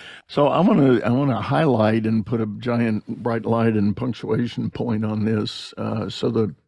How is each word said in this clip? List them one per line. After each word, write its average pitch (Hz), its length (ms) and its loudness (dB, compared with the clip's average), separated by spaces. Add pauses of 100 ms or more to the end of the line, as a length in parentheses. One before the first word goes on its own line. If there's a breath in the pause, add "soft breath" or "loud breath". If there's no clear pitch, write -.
(280 loud breath)
So 143 180 2
I 135 140 2
wanna, 143 400 6
I 113 100 -2
wanna 127 300 0
highlight 113 640 2
and 113 180 0
put 117 160 -2
a 110 60 -2
giant 113 760 -4
bright 117 220 -2
light 113 300 2
and 104 220 0
punctuation 113 760 -4
point 110 340 -4
on 107 200 -2
this. 110 520 -4
Uh, 107 320 -4
so 123 220 -4
the 113 240 0 (140)